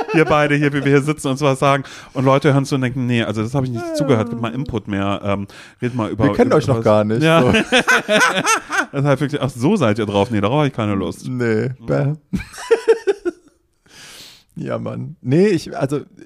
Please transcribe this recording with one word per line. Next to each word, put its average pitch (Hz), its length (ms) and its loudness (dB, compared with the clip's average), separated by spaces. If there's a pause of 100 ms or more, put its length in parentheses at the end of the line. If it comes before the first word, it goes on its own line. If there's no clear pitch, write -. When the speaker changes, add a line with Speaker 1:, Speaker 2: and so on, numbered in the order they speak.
(140)
Speaker 1:
Wir 156 120 4
beide 147 300 2
hier, 143 180 2
wie 143 100 -2
wir 139 80 2
hier 143 100 6
sitzen 147 280 -4
und 131 80 -2
sowas 139 200 2
sagen. 139 260 2 (300)
Und 131 120 0
Leute 135 280 4
hören 135 120 2
zu 147 100 -4
und 131 60 0
denken, 127 240 -2
"Nee, 120 180 2
also 107 180 -4
das 113 140 -4
habe 135 100 -2
ich 127 60 -4
nicht 117 140 -6
Speaker 2:
Ja. - 80 -6
Speaker 1:
zugehört, 117 360 0
gib 117 120 -8
mal 117 120 -6
Input 131 360 -6
mehr, 98 340 -2
ähm, 101 240 -4 (340)
red 120 140 -4
mal 107 160 -2
über, 107 140 0
Speaker 2:
Wir - 80 2
kennen 247 140 4
Speaker 1:
über 214 100 4
Speaker 2:
euch 123 100 0
noch 127 100 2
Speaker 1:
was." 113 60 -2
Speaker 2:
gar 107 220 4
nicht, 113 180 0
Speaker 1:
Ja. 160 180 6
Speaker 2:
so. 123 120 4
Speaker 1:
<laughs> 349 1400 0
Das 143 100 -2
ist 143 60 0
halt 139 140 2
wirklich, 139 200 -4
"Ach, 131 80 -2
so 139 280 0
seid 113 220 2
ihr 110 60 0
drauf. 101 260 2
Nee, 104 100 0
darauf 113 180 0
habe 147 80 2
ich 127 60 -4
keine 104 220 -2
Lust." 95 340 -6
Speaker 2:
Nee. 120 400 0 (100)
Speaker 1:
Mhm. 113 60 -20
Speaker 2:
Bäh. 139 280 0 (180)
<laughs> - 120 -4 (2000)
Ja, 135 220 -6
Mann. 117 440 -10
Nee, 156 260 2
ich, - 300 -2
also, 139 240 -4 (240)